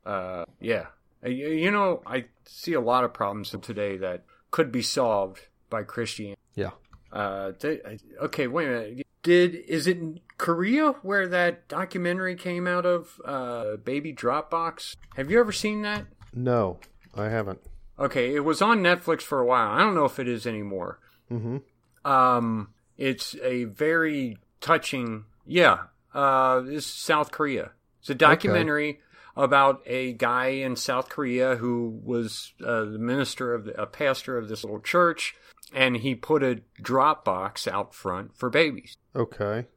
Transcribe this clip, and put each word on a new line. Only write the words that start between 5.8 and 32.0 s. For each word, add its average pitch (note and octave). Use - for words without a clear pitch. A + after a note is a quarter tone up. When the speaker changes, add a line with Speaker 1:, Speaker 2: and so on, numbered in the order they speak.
Speaker 1:
Christianity. G#2
Speaker 2:
Yeah. G2
Speaker 1:
Uh, G2
they, D3+
I, G#2+
okay, C#3+
wait D3
a C3+
minute. A#2+
Did, F3
is D#3+
it F3+
in E3
Korea A3
where G3
that F3
documentary F3+
came F3+
out F3+
of, F3
uh, A#2+
Baby C#3+
Dropbox? D#3
Have C3+
you A3+
ever A3
seen G#3+
that? G#3
Speaker 2:
No, A#2
I G#2
haven't. G#2
Speaker 1:
Okay, C3+
it C#3+
was D#3
on A3
Netflix F3
for C#3
a B2
while. A#2+
I A#2+
don't G3+
know D#3
if C3
it B2+
is A#2
anymore. G2+
Speaker 2:
Mm-hmm. A#2
Speaker 1:
Um, A#2+
it's C3+
a B2+
very D3+
touching, B2
yeah, D3
uh, C3
this C#3
is -
South -
Korea. C3+
It's -
a -
Speaker 2:
Okay. B2+
Speaker 1:
documentary D3+
about C#3
a B2+
guy B2
in C3
South B2+
Korea B2+
who A#2